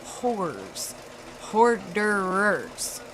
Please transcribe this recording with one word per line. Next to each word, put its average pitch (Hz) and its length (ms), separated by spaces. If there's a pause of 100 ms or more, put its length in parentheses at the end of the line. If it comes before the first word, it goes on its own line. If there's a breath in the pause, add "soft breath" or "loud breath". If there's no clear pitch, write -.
whores. 160 880 (480)
Hoarderers. 202 1600 (120)